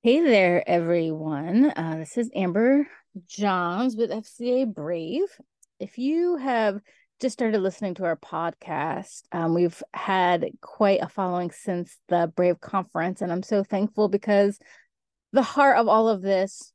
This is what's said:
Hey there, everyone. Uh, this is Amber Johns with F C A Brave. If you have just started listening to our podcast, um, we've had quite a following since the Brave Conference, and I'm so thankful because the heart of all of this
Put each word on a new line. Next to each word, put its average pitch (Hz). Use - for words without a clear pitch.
Hey 254
there, 196
everyone. 165
Uh, 160
this 160
is 240
Amber 226
Johns 196
with 226
F 220
C 247
A -
Brave. 175
If -
you 330
have 233
just 262
started 220
listening 185
to 185
our 165
podcast, 160
um, 165
we've 170
had 180
quite 196
a 170
following 180
since 175
the 170
Brave 180
Conference, 180
and 175
I'm 180
so 196
thankful 208
because 202
the 262
heart 277
of 226
all 220
of 202
this 196